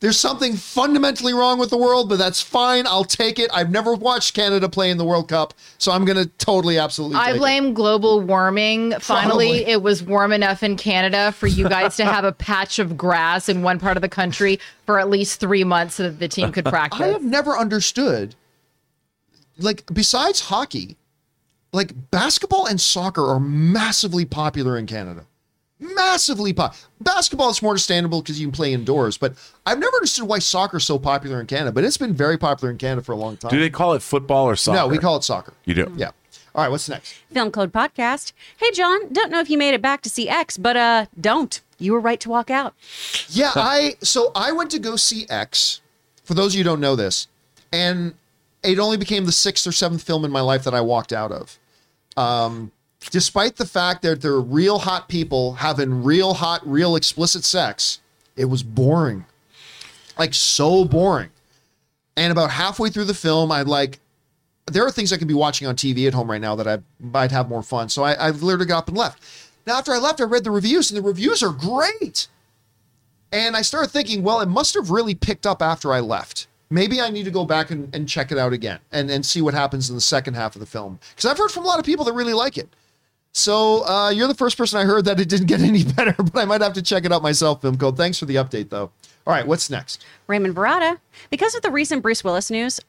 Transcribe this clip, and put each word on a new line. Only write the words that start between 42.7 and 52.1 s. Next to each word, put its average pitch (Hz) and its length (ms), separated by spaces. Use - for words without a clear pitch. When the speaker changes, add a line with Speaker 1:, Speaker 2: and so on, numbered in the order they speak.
Speaker 1:
Yeah, 254 260
I, 285 480
so 233 320
I 233 200
went 330 180
to 320 80
go 226 160
see 220 340
X, - 520
for 170 120
those 196 180
of 190 40
you 190 60
who 170 60
don't 156 100
know 139 160
this, 101 320
and 175 400
it 190 160
only 214 160
became 202 300
the 170 80
sixth - 340
or 175 60
seventh 170 300
film 160 200
in 147 80
my 139 80
life 131 240
that 131 100
I 123 60
walked 117 320
out 107 220
of. - 260